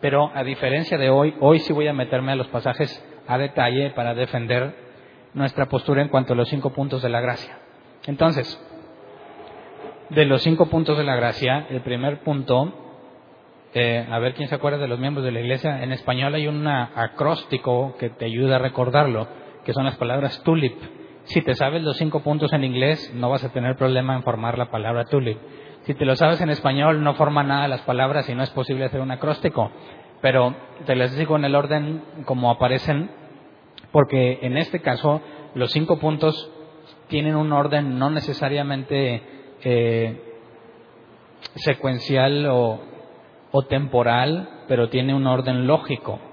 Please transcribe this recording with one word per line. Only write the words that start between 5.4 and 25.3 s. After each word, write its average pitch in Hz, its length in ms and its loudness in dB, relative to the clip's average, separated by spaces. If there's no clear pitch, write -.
postura 139 360 2
en 147 60 0
cuanto 131 240 2
a 120 60 4
los 120 100 2
cinco 139 240 -2
puntos 131 300 -4
de 123 80 0
la 117 100 0
gracia. - 380 -6
Entonces, 143 520 0
de 151 140 4
los 135 200 4
cinco 160 240 4
puntos 160 300 0
de 151 60 0
la 135 140 0
gracia, 127 520 0
el 127 120 -6
primer 131 400 -4
punto, 139 520 0
eh, 117 360 0
a 117 100 -2
ver 127 140 -2
quién 143 140 -6
se 143 80 -4
acuerda 143 220 -2
de 143 100 -4
los 120 100 -4
miembros 139 280 -4
de 123 80 -4
la 117 80 -4
iglesia, 131 420 -2
en 127 80 -4
español 131 440 -2
hay 151 120 -2
un 151 180 -2
acróstico 131 1300 -2
que 117 120 -4
te - 120 -10
ayuda 123 320 2
a 127 40 4
recordarlo, 127 680 2
que 113 80 -2
son 131 100 0
las 131 140 -2
palabras 127 480 -4
tulip. 156 320 2
Si - 160 2
te 135 140 0
sabes 147 260 0
los 147 160 -2
cinco 156 240 0
puntos 147 320 0
en 143 100 2
inglés, 131 500 0
no 123 160 -2
vas 131 140 0
a 123 80 -6
tener 127 240 -2
problema 131 400 2
en 123 80 -4
formar 117 340 -2
la 120 140 -4
palabra 117 320 -2
tulip. 120 360 0